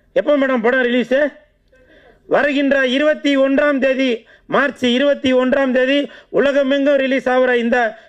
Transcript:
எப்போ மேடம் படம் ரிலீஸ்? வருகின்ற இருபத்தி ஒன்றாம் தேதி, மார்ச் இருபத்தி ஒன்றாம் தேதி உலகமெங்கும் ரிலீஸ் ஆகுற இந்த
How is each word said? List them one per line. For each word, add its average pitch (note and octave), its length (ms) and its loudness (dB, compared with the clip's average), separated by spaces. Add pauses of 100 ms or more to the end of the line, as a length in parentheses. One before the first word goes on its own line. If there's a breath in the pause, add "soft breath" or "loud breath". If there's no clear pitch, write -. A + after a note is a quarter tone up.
(140)
எப்போ C#4 240 0
மேடம் C4 240 0
படம் B3 200 0
ரிலீஸ்? A#3+ 340 -2 (1080 soft breath)
வருகின்ற C4+ 600 0
இருபத்தி C#4+ 500 0
ஒன்றாம் C#4 420 0
தேதி, C4 480 -2 (200 soft breath)
மார்ச் B3 360 -2
இருபத்தி C#4 500 0
ஒன்றாம் B3+ 380 0
தேதி C4 400 0 (180 loud breath)
உலகமெங்கும் C#4 680 0
ரிலீஸ் C4 340 -2
ஆகுற B3+ 240 2
இந்த A#3 420 -2 (140 loud breath)